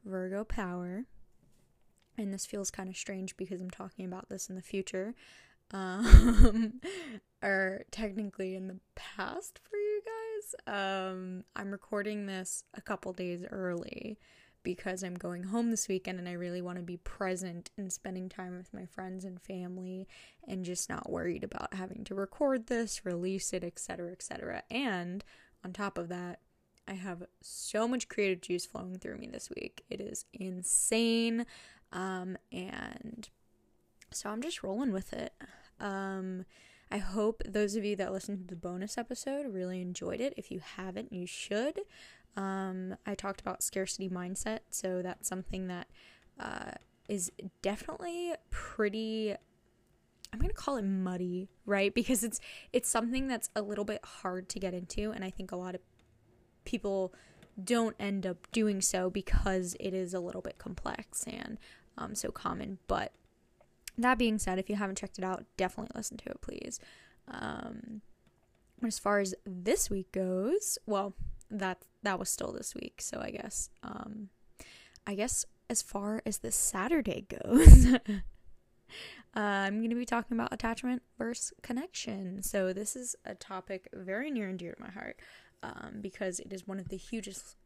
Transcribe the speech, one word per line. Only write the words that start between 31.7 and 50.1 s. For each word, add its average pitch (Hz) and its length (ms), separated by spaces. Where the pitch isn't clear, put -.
Um, 185 440
and - 800
so - 200
I'm 220 120
just 330 200
rolling 220 300
with 196 200
it. - 200
Um, 190 640
I 208 80
hope 208 480
those 208 300
of 214 80
you 208 120
that 196 160
listened 190 280
to 185 60
the 180 140
bonus 180 380
episode 269 540
really 185 280
enjoyed 180 400
it. 262 160
If - 140
you 185 100
haven't, 190 520
you 180 140
should. 254 540
Um, 190 680
I 208 100
talked 196 260
about - 220
scarcity 190 460
mindset, 185 520
so 185 320
that's - 260
something 185 400
that, 180 200
uh, - 320
is 196 220
definitely 349 720
pretty, 220 840